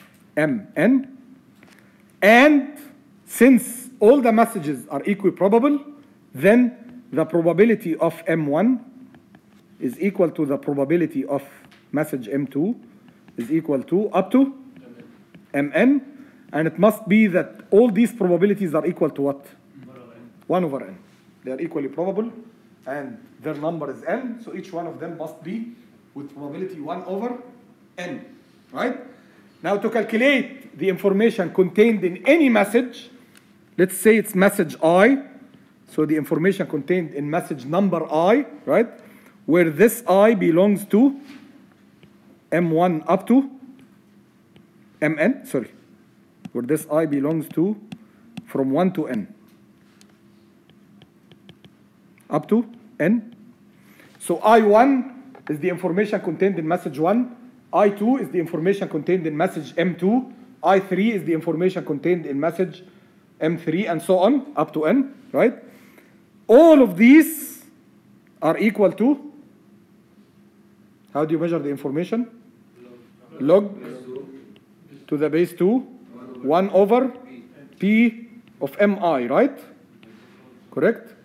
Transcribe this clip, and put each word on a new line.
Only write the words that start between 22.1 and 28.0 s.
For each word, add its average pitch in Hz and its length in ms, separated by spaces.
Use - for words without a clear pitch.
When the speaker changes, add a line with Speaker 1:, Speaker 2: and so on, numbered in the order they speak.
Speaker 1:
and 131 320
their 147 140
number 151 360
is 117 140
n, 226 400
so 226 100
each - 180
one 170 140
of 139 140
them 165 180
must 156 240
be 226 300
with 143 180
probability 156 480
one 175 240
over 220 320
n, 180 260